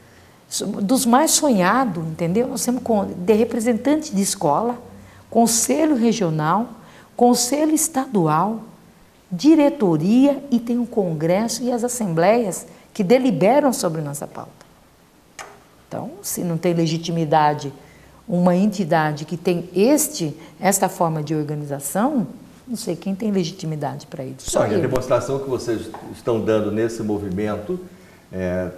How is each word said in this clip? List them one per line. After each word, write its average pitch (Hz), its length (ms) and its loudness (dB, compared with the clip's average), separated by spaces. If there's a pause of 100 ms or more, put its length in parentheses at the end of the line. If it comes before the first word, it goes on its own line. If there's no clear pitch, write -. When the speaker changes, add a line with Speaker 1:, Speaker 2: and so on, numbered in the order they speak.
(840)
Speaker 1:
dos 240 240 2
mais 247 240 4
sonhados, 208 760 2
entendeu? 175 440 -2
Nós 262 160 -6
temos 247 180 -2
con-, 202 240 0
de 190 260 0
representante 233 840 2
de 190 60 2
escola, 196 560 0 (540)
conselho 269 680 2
regional, 196 720 0 (480)
conselho 277 560 2
estadual, 214 880 0 (680)
diretoria 240 1200 4
e 233 80 2
tem 240 200 -2
o 233 80 -2
congresso 185 760 -2
e 247 100 -2
as 233 120 -2
assembleias 196 840 0 (260)
que 208 120 -2
deliberam 247 680 4
sobre 165 280 -2
nossa 143 260 -8
pauta. - 400 -16 (1200)
Então, - 240 -10 (120)
se - 200 -6
não 170 140 -2
tem 175 160 0
legitimidade 156 1000 0 (540)
uma 175 300 2
entidade 160 680 0
que 175 120 -8
tem 180 380 -2
este, 208 600 2 (240)
esta 190 280 2
forma 160 340 -2
de 151 120 -4
organização, 151 920 -2 (400)
não 240 100 -8
sei 175 200 -6
quem 190 180 -6
tem 208 160 -4
legitimidade 156 760 -4
pra - 180 -12
isso. 131 260 -12
Só 339 100 2
Speaker 2:
Olha, 214 100 2
a 214 80 0
Speaker 1:
eu. - 20 2
Speaker 2:
demonstração 131 580 0
que 135 100 -8
vocês 113 400 -4 (240)
estão 113 280 -2
dando 104 320 2
nesse 113 300 -2
movimento, 104 760 -4 (540)
é, 92 460 -4